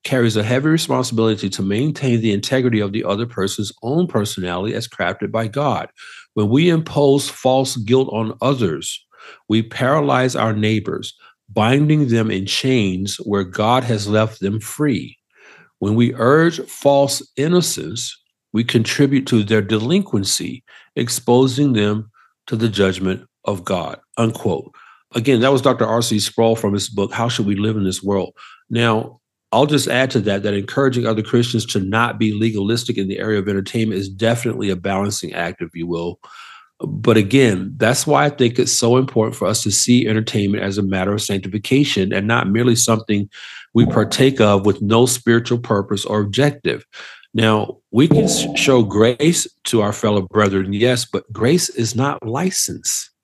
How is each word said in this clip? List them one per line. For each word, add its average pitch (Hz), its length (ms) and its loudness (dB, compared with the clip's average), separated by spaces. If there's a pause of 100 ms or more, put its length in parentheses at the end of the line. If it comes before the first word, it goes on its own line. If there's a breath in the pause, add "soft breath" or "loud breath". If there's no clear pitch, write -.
carries 120 340 0
a 104 60 0
heavy 127 260 0
responsibility 120 800 0
to 95 140 -6
maintain 120 580 0
the 110 120 0
integrity 117 480 0
of 101 120 -2
the 110 120 -4
other 101 200 -2
person's 101 480 -6 (100)
own 156 240 0
personality 98 680 -4
as 113 140 -8
crafted 90 420 -6
by 110 160 -2
God. 113 420 -2 (460 loud breath)
When 107 140 0
we 151 200 4
impose 143 640 2
false 131 460 0
guilt 123 360 2
on 110 300 -4
others, 110 600 -2 (460 loud breath)
we 110 140 2
paralyze 127 760 0
our 110 160 -2
neighbors, 107 600 -4 (340 soft breath)
binding 139 600 2
them 113 220 2
in 95 140 -2
chains 101 800 -2
where 101 200 -2
God 113 400 0
has 107 220 -2
left 107 340 0
them 101 200 -2
free. 110 560 -4 (640 soft breath)
When 104 160 0
we 117 200 2
urge 156 520 2
false 139 560 0 (140)
innocence, 139 760 -2 (380)
we 110 100 0
contribute 135 680 0
to 113 140 2
their 104 200 2
delinquency, 110 1000 -2 (320 soft breath)
exposing 127 760 2
them 104 380 0 (360 soft breath)
to 110 100 -4
the 113 120 0
judgment 95 580 0 (200)
of 95 180 -6
God," 85 340 -6 (200)
unquote. 110 520 -2 (440 soft breath)
Again, 120 260 2
that 135 100 4
was 131 120 2
Doctor 123 220 2
R 113 180 0
C 107 180 0
Sproul 113 340 2
from 104 180 -2
his 98 160 -2
book, 98 240 -4
How 117 160 -2
Should 120 180 -2
We 101 100 0
Live 107 200 0
in 104 60 -2
This 92 180 -2
World? 98 320 -2 (360 loud breath)
Now, 117 500 0 (320)
I'll 131 160 4
just 147 220 0
add 127 240 0
to 120 80 2
that, 98 240 -2
that 104 100 -2
encouraging 120 500 -2
other 110 180 -2
Christians 120 440 0
to 104 140 -2
not 107 400 -2
be 107 120 2
legalistic 110 640 -2
in 98 120 -2
the 95 100 -6
area 104 220 -2
of 95 80 -4
entertainment 101 520 -2
is 98 80 -8
definitely 104 600 -2
a 92 60 -2
balancing 95 560 -4
act, 85 300 -6
if 82 120 -12
you 85 140 -8
will. 85 320 -6 (580 loud breath)
But 110 380 0
again, 104 600 2
that's - 300 0
why 147 180 4
I 147 60 2
think 120 260 0
it's 123 140 0
so 120 280 2
important 113 360 0
for 92 140 -4
us 107 160 -2
to 104 80 -2
see 120 340 4
entertainment 104 560 0
as 98 160 -4
a 104 40 0
matter 95 300 0
of 104 80 -2
sanctification 101 920 0
and 98 160 -2
not 117 200 0
merely 117 280 4
something 107 520 0 (460 loud breath)
we 117 120 6
partake 131 540 2
of 101 240 4
with 101 160 2
no 113 260 4
spiritual 120 520 0
purpose 101 460 -2
or 107 160 -2
objective. 113 640 -2 (480 loud breath)
Now, 110 440 2 (120)
we 127 160 4
can 147 180 4
s-, - 220 -2 (100)
show 127 280 4
grace 120 640 2 (160)
to 113 180 2
our 104 100 0
fellow 104 300 0
brethren, 98 500 0
yes, 117 320 0
but - 280 -8
grace 135 360 2
is 117 280 -4
not 139 280 -2
license. - 840 -4 (140)